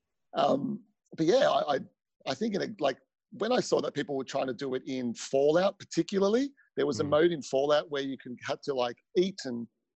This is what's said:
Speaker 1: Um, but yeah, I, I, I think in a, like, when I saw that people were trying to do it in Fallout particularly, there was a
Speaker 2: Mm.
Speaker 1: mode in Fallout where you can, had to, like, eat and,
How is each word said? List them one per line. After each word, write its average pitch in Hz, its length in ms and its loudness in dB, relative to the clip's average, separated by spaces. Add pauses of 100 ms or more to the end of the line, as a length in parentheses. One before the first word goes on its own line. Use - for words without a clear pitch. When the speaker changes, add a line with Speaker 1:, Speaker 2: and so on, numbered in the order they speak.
(340)
Speaker 1:
Um, 139 460 0 (360)
but 165 80 -2
yeah, 190 240 4
I, 143 280 2
I, - 20 -2 (480)
I 135 80 -4
think 214 220 -4
in 156 60 0
a, 143 40 -2 (140)
like, 139 180 0 (400)
when 220 140 -2
I 226 80 2
saw - 200 0
that 143 140 -4
people 139 220 -4
were 135 80 -4
trying 135 240 -4
to 127 40 -4
do 127 220 -6
it 131 120 -4
in 127 280 -4
Fallout 156 640 2
particularly, 202 720 0 (260)
there 139 80 0
was 139 160 0
a - 40 2
Speaker 2:
Mm. 143 40 -2
Speaker 1:
mode 160 240 4
in 151 80 -4
Fallout 147 500 2
where 139 120 -4
you 135 160 -6
can, 123 260 -12
had 143 200 -4
to, 143 100 -4
like, 120 220 -2 (200)
eat 185 300 0
and, 120 200 -6 (320)